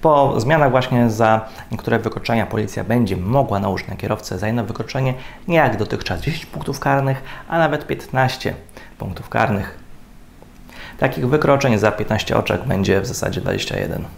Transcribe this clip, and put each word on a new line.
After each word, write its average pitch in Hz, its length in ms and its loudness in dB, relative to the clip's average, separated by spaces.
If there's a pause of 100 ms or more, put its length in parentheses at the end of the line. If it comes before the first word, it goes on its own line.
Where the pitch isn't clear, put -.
Po 139 360 6
zmianach 143 300 4
właśnie 123 400 4
za 110 300 4 (300)
niektóre 117 280 0
wykroczenia 110 480 -2
policja 107 380 -4
będzie 110 320 2
mogła 104 440 0
nałożyć 98 280 -2
na - 80 -10
kierowcę 101 420 -4
za 101 80 -4
jedno 117 180 0
wykroczenie 131 500 -2 (340)
nie 170 80 2
jak 120 200 4
dotychczas 104 440 -4
dziesięć - 260 -6
punktów 147 340 -8
karnych, 135 420 0 (260)
a 165 100 -2
nawet 151 280 0
piętnaście - 680 -2 (440)
punktów - 300 -8
karnych. 104 500 0 (1200)
Takich 135 300 0
wykroczeń 139 500 4
za 104 140 4
piętnaście - 440 -2
oczek 104 280 0
będzie 95 360 2
w - 60 -4
zasadzie - 340 -4
dwadzieścia 95 380 -4
jeden. - 260 -4 (140)